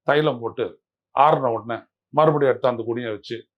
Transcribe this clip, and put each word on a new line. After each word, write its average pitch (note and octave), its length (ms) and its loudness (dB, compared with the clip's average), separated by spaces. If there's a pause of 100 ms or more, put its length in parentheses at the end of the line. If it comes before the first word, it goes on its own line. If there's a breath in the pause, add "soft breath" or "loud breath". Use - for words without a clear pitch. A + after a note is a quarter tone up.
தைலம் D3 380 0
போட்டு A2+ 440 -8 (360)
ஆறுன C#3+ 320 4
உடனே A2+ 320 -8 (260)
மறுபடியும் D3 440 2
எடுத்து - 160 -2
அந்த A2+ 140 -6
குனியை A#2 260 -6
வச்சு A2 380 -12 (100)